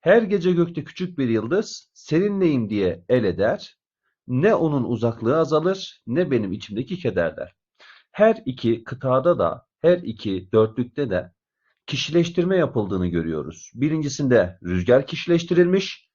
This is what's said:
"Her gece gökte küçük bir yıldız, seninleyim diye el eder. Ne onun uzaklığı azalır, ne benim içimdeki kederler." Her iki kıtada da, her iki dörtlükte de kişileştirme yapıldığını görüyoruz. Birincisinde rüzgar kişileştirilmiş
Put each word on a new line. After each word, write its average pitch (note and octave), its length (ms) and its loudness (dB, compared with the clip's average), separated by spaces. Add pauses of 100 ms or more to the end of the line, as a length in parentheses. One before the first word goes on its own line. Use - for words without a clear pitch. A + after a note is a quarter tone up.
"Her G#3+ 200 6
gece F#3 300 0
gökte E3+ 320 0
küçük F3+ 340 -10
bir C3 120 -2
yıldız, A#2+ 640 -2
seninleyim E3 760 0
diye F#2 400 -2
el B2+ 140 2
eder. G2+ 540 -2 (500)
Ne D3 280 2
onun D3 280 0
uzaklığı A#2 540 0
azalır, D#3+ 720 -2
ne C#3+ 240 -2
benim G#2+ 200 0
içimdeki G#2+ 460 -8
kederler." F2 580 -4 (560)
Her A3 340 2
iki A#2 380 -2
kıtada C3 560 0
da, - 280 -2 (140)
her F3 160 4
iki G2+ 560 -6
dörtlükte A2+ 560 0
de F2 240 -4 (520)
kişileştirme E3+ 720 0
yapıldığını G2+ 500 0
görüyoruz. D#2+ 680 -4
Birincisinde C3+ 880 0
rüzgar F2+ 440 2
kişileştirilmiş F3 1080 0